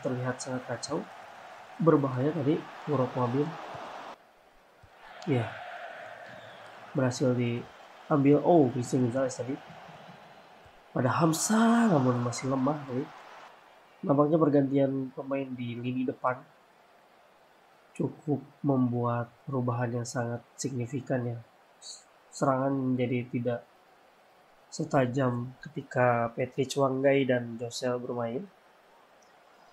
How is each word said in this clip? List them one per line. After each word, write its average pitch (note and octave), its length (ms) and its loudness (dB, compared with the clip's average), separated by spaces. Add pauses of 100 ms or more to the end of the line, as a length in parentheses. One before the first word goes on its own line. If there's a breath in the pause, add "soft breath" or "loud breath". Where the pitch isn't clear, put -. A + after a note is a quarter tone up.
terlihat B2+ 400 -4
sangat B2+ 280 -6
kacau. C#3+ 360 -6 (760)
Berbahaya C#3 520 4
tadi D#3+ 280 0 (320)
Urok C3 240 2
Mabin. C3 320 0 (1800)
Ya. A#2+ 200 0 (1400)
Berhasil B2+ 460 2
diambil. C3+ 1040 2
Oh, D3 320 6
Christian B2+ 340 0
Gonzalez B2+ 300 -2
tadi. B2+ 180 -6 (1400)
Pada B2+ 200 2 (120)
Hamzah, A3+ 680 4
namun B2+ 340 4
masih B2 260 -4
lemah, C3+ 400 0
nih. C3 180 -4 (960)
Nampaknya D3 340 4
pergantian C#3 760 2
pemain C#3 320 -6
di B2 320 -8
lini B2+ 240 -2
depan B2+ 380 -2 (1500)
cukup C#3+ 460 -4 (240)
membuat A#2+ 640 0 (160)
perubahan A#2+ 480 -2
yang A#2 160 -4
sangat A#2 320 -4 (160)
signifikan, B2+ 720 -4
ya. A#2 120 -6 (920 loud breath)
Serangan C3+ 420 2
menjadi B2+ 560 0
tidak A#2+ 320 -2 (1120)
setajam B2+ 800 0 (160)
ketika B2 640 2
Patrick C3 480 -2
Wanggai C3+ 480 4
dan A#2+ 320 0
Josel B2 400 -4
bermain. A#2+ 480 -4 (1300)